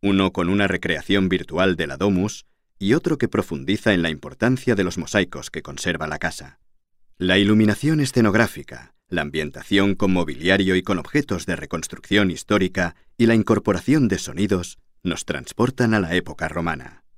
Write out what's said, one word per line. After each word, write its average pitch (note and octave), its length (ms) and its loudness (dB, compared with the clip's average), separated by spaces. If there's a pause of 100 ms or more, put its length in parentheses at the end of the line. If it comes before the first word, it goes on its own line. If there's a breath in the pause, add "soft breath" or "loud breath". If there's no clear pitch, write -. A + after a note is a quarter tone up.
uno F#2+ 320 2
con F2 160 -2
una G2+ 180 2
recreación F2+ 600 0
virtual F2 460 0
de D#2+ 100 -2
la C#2 120 -8
domus F#2+ 500 -2 (360)
y G2+ 120 2
otro D#3+ 220 -2
que - 120 -2
profundiza F#2+ 640 -2
en F2+ 80 2
la E2 80 0
importancia A#2+ 680 -2
de G2 80 0
los F2+ 140 -4
mosaicos E2+ 520 -2
que D#2+ 120 -10
conserva D#2 440 -6
la D2+ 140 -6
casa. - 400 -8 (580)
La F#2 200 2
iluminación G#2+ 640 4
escenográfica, A2 920 0 (140)
la F2 140 -4
ambientación D#2 760 0
con G2 160 2
mobiliario F#2 640 2
y F2+ 80 2
con F#2+ 160 -2
objetos G#2 460 -4
de F2+ 100 -4
reconstrucción F#2 760 -2
histórica F#2 680 -2 (200)
y A#2 100 4
la A2+ 80 6
incorporación A2 760 2
de F#2 100 -2
sonidos F#2+ 600 -2 (220)
nos E2+ 220 -4
transportan A2+ 680 0
a G#2+ 80 2
la E2+ 140 -2
época E2 340 -4
romana. D#2 560 -8 (120)